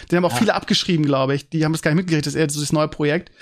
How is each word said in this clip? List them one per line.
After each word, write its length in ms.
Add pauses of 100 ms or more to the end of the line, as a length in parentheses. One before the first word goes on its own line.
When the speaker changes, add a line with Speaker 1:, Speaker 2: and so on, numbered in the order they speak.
(120)
Speaker 1:
Den 60
haben 80
auch 60
Speaker 2:
Ja. 80
Speaker 1:
viele 160
abgeschrieben, 500
glaub 260
ich. 180
Die 140
haben 80
das 100
gar 100
nicht 80
mitgekriegt, 280
dass 80
er 140
so 100
das 140
neue 160
Projekt 420 (100)